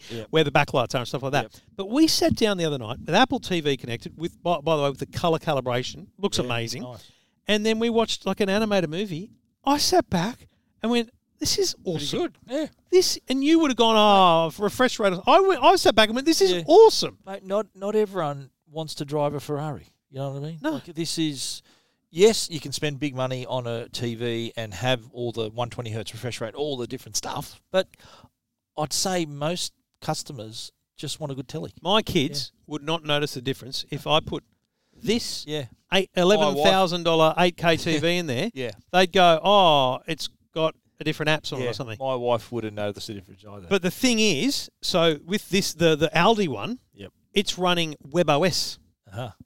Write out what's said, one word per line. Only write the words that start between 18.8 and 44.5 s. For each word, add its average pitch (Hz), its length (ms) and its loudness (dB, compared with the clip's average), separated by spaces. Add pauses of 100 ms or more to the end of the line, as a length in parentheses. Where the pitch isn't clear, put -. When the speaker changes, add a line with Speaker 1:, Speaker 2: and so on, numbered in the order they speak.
Speaker 1:
to 151 100 -8
drive 147 280 -2
a 147 60 -6
Ferrari. 143 480 -8 (240)
You 135 80 -14
know 139 120 -8
what 139 120 -10
I - 20 -10
mean? 160 160 -12
Speaker 2:
No. 311 120 -4
Speaker 1:
Like, - 200 -10
this 156 240 -6
is, 151 460 -6 (480)
yes, 202 400 2
you 160 80 -8
can 139 120 -10
spend 147 280 -4
big 143 160 -4
money 127 320 -6
on 123 180 -4
a 117 240 -8
T 120 240 -6
V 117 420 -4
and 110 200 -8
have 127 260 -2 (100)
all 120 200 -6
the 110 180 -6
one 120 220 -6
twenty 117 180 -10
hertz 107 240 -10
refresh 117 280 -10
rate, 110 120 -8
all 143 240 -6
the 120 80 -6
different 110 300 -12
stuff, - 440 -10 (120)
but 185 160 0 (920)
I'd 151 160 -4
say 180 320 -2
most 147 480 -6 (280)
customers 117 720 -10 (260)
just - 220 -10
want 151 120 -8
a 135 40 -8
good 131 120 -12
telly. - 340 -10
Speaker 2:
My 208 220 2
kids 147 500 -2
Speaker 1:
Yeah. - 100 -20 (100)
Speaker 2:
would 147 100 -8
not 156 200 -4
notice 147 300 -2
the 131 80 -10
difference 127 480 -8
if 143 160 -10
I 151 140 2
put - 240 -8 (580)
this 214 460 -4
Speaker 1:
Yeah. 147 180 -8 (280)
Speaker 2:
eight, 190 220 0
Speaker 1:
My 180 100 2
wife 208 140 6
Speaker 2:
eleven 147 240 2
thousand 185 400 4
dollar 160 340 4
eight 180 200 4
K 165 200 2
Speaker 1:
<laughs> 156 60 -6
Speaker 2:
T 160 160 0
V 170 180 2
in 175 100 -4
there. 143 260 -2
Speaker 1:
Yeah. 123 180 -8 (200)
Speaker 2:
They'd 185 200 4
go, 175 320 6
"Oh, 156 640 4
it's 160 200 -8 (260)
got 160 220 -2 (240)
a - 60 -12
different 156 240 -4
apps 156 240 -2
on 131 80 -8
it 127 40 -4
Speaker 1:
Yeah, 120 40 -4
Speaker 2:
or 113 40 -6
something." 113 260 -10
Speaker 1:
my 135 160 -4
wife 120 360 -2
wouldn't 110 220 -6
know 104 180 -6
the 101 80 -12
difference 98 480 -16
either. 101 220 -18
Speaker 2:
But 196 120 2
the 175 100 -2
thing 247 280 0
is, 214 500 0 (120)